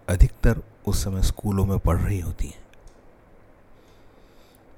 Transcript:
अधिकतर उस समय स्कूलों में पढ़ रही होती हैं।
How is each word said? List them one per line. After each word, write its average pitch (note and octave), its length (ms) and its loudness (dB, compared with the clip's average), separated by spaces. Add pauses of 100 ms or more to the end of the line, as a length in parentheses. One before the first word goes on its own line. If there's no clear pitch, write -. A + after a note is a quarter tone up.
अधिकतर A2+ 540 4 (240)
उस - 180 -2
समय F#2+ 180 -2
स्कूलों G2 440 0
में F#2+ 120 0
पढ़ E2 220 0
रही F#2 200 -2
होती E2+ 260 -6
हैं। - 180 -16 (2250)